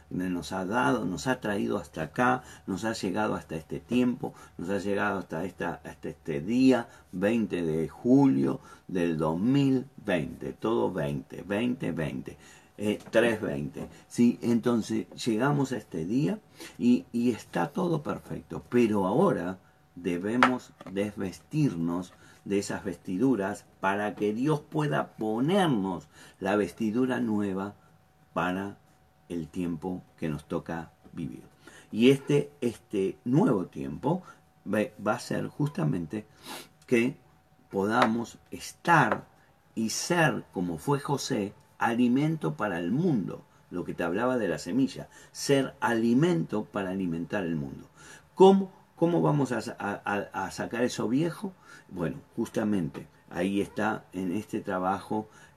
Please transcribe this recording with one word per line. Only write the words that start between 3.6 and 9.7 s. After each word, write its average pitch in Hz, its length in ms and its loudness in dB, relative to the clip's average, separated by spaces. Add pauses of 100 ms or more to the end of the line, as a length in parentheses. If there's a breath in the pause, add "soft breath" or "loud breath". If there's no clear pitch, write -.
tiempo, 123 540 0 (220 loud breath)
nos 85 140 -6
ha 101 80 0
llegado 98 400 0
hasta 87 260 -6
esta, 90 380 -6
hasta 80 280 -12
este 76 300 -6
día, 120 480 4 (220 loud breath)
veinte 98 520 0
de 80 260 0
julio 135 720 4 (260 loud breath)
del 85 300 0
dos 80 240 0
mil 131 460 2 (200)